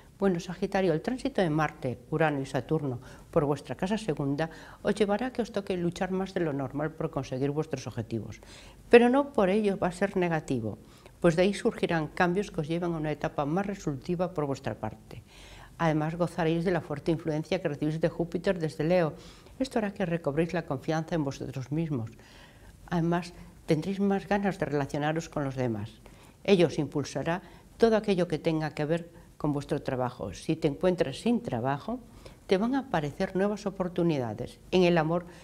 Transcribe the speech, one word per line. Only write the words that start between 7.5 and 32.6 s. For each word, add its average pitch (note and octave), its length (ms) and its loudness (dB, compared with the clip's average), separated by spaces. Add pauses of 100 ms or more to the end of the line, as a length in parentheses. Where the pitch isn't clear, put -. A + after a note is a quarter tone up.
vuestros D3 340 -4
objetivos. A2+ 560 -6 (480)
Pero A#3+ 200 10
no C#4+ 240 2
por F#3+ 160 4
ello G3+ 280 2
va F3 120 2
a - 20 -4
ser F#3+ 260 -2
negativo, C#3+ 640 0 (400)
pues E3+ 160 6
de F3+ 80 4
ahí G3 100 4
surgirán F3 540 0
cambios F#3 420 2
que - 120 -4
os C#3+ 60 -4
llevan E3+ 260 -2
a E3 40 -4
una D3+ 140 -2
etapa D3+ 340 -2
más F#3 220 0
resolutiva F3 640 -4
por D3+ 120 -2
vuestra C3 340 -4
parte. - 420 -10 (560)
Además, D#3 380 2
gozaréis E3+ 480 0
de F#3+ 60 2
la E3+ 120 2
fuerte D3 300 -4
influencia D#3+ 480 -2
que F3+ 80 -4
recibís D3+ 320 -2
de E3 80 2
Júpiter F3 520 -2
desde D#3 240 -2
Leo. E3+ 320 4 (420)
Esto C4 220 0
hará G3+ 160 -2
que G3 100 0
recobréis E3 480 0
la E3 140 -2
confianza D#3 480 -2
en D#3 80 2
vosotros C3+ 480 -6
mismos. D3 400 -2 (760)
Además, E3+ 480 0 (320)
tendréis E3+ 340 0
más G3 280 2
ganas G3+ 320 0
de D3+ 80 0
relacionaros D3 600 -2
con D3+ 160 -4
los C3+ 120 -4
demás. A2+ 340 -2 (540)
Ello F3 240 6
os - 100 -2
impulsará D3 640 -2 (360)
todo A3 200 6
aquello G3 300 2
que D#3 100 -2
tenga D#3 380 0
que D3+ 100 0
ver E3+ 240 -2 (280)
con D3 160 0
vuestro C#3 280 -2
trabajo. B2 540 -4
Si - 200 -2
te D#3+ 120 0
encuentras D3+ 540 0
sin A#3 200 2
trabajo, C3+ 580 -4 (460)
te F#3+ 120 4
van A#3 180 0